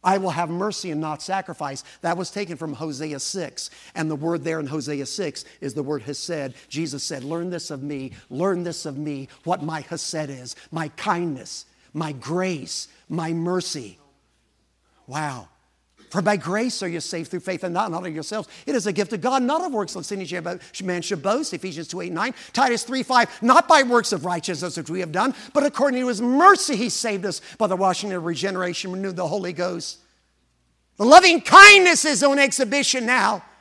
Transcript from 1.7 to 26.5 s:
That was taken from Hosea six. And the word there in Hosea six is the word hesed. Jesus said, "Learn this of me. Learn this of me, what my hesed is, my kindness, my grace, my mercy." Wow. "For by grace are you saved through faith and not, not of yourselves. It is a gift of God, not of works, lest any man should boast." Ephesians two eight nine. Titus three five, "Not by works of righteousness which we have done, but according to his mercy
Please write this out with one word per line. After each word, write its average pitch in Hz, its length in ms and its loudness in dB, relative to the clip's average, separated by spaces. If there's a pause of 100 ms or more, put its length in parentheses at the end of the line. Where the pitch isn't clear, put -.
That 170 160 -2
was 180 120 -8
taken 175 280 -8
from 156 160 -8
Hosea 147 460 -8
six. - 500 -8 (240)
And 156 180 -4
the 151 60 -6
word 160 260 -4
there 160 160 -4
in 147 80 -8
Hosea 139 380 -6
six 160 400 -8 (160)
is 139 120 -8
the 147 100 -6
word 139 180 -6
hesed. 139 540 -8 (120)
Jesus 143 380 -8
said, 135 180 -8
"Learn 170 280 -6
this 170 200 -10
of 139 100 -10
me. 135 300 -8 (180)
Learn 175 340 -2
this 170 220 -8
of 143 120 -8
me, 143 320 -8 (160)
what 170 180 -2
my 160 160 -6
hesed 156 500 -8
is, 127 280 -14 (140)
my 160 180 -6
kindness, 170 760 -6 (260)
my 156 180 -6
grace, 151 800 -6 (180)
my 165 240 -4
mercy." 165 680 -4 (1080)
Wow. 139 420 -8 (600)
"For - 140 -2
by 208 120 2
grace 202 460 -4
are 196 60 -6
you 170 120 -6
saved 165 300 -8
through 180 120 -6
faith 180 220 -6
and 180 80 -4
not, 190 200 -2
not 175 160 -8
of 170 40 -8
yourselves. 160 360 -8 (180)
It - 80 -4
is 214 140 0
a 208 40 -2
gift 196 220 -2
of 190 80 -6
God, 254 220 0
not 294 200 0
of 359 80 -6
works, 208 240 -4
lest 165 160 -10
any 196 160 -8 (540)
man 180 220 -4
should 175 180 -4
boast." 226 320 -2
Ephesians 165 340 -10
two 180 140 -10
eight 180 100 -8
nine. 202 220 -4 (200)
Titus 247 280 2
three 262 220 0
five, 247 260 4 (100)
"Not 254 280 6
by 302 160 8
works 240 300 2
of 160 120 -4
righteousness 170 520 -4
which 151 120 -8
we 180 120 -6
have 165 100 -8
done, 214 240 0 (180)
but 285 100 2
according 277 380 0
to 254 60 -2
his 226 160 -2
mercy 269 520 6